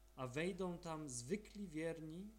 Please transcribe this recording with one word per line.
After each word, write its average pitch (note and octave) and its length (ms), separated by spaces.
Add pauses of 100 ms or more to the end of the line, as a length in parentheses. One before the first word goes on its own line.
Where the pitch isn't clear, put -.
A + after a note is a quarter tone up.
(140)
a C3 120
wejdą F3 520
tam D#3 300
zwykli D#3 600
wierni D#3+ 720